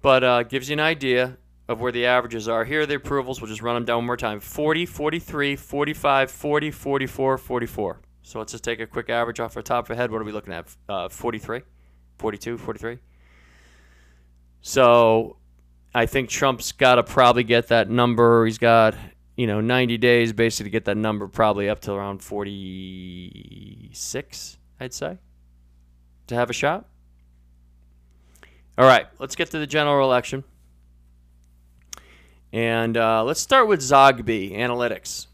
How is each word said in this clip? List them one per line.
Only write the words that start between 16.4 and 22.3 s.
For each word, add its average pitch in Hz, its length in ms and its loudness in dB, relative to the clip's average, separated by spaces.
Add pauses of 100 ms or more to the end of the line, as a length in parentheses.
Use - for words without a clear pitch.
gotta 123 300 6
probably 123 420 4
get 117 240 2
that 113 200 2
number. 117 560 4
He's 113 140 -2
got, 117 360 6 (420)
you 123 100 -2
know, 107 140 -2
ninety 120 360 0
days 120 360 4
basically 110 380 -2
to - 20 -8
get 110 120 -4
that 101 120 -2
number 104 320 -4
probably 101 400 0
up 104 140 -4
to 104 100 -8
around 98 300 -8
forty-six, 98 2250 -14 (220)